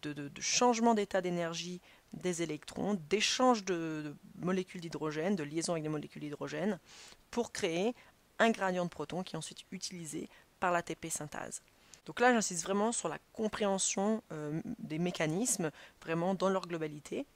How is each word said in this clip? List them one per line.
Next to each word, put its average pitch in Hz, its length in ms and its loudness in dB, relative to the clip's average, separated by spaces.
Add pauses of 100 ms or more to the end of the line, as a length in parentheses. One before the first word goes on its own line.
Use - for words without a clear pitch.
de, 151 100 -6
de, 143 160 -8
de 190 120 -12
changement 233 540 6
d'état 202 260 2
d'énergie 175 600 -2 (320)
des 170 300 -2
électrons, 160 520 -2 (140)
d'échange 214 560 4
de, 160 500 -2 (220)
de - 80 -8
molécules 180 360 0
d'hydrogène, 156 540 -2
de 165 80 -2
liaison 156 300 -2
avec 165 100 0
des 151 60 -2
molécules 151 340 -4
d'hydrogène, 147 560 -2 (520)
pour 233 220 -2
créer 185 420 0 (440)
un 226 120 6
gradient 190 340 0
de 175 60 -4
protons 165 320 -6
qui - 120 -10
est 165 40 -4
ensuite - 340 -12
utilisé 170 560 -8 (320)
par 180 100 2
l'A 175 120 2
T 165 120 -6
P 165 160 -8
synthase. - 520 -8 (440)
Donc - 140 -6
là, 247 120 8
j'insiste 185 320 2
vraiment 202 280 2
sur - 160 -2
la 147 100 -4 (140)
compréhension, 208 960 2
euh, 151 300 -4 (180)
des 151 200 -4
mécanismes, 175 720 0 (320)
vraiment 170 320 0
dans 185 140 2
leur 185 180 2
globalité. 165 680 -4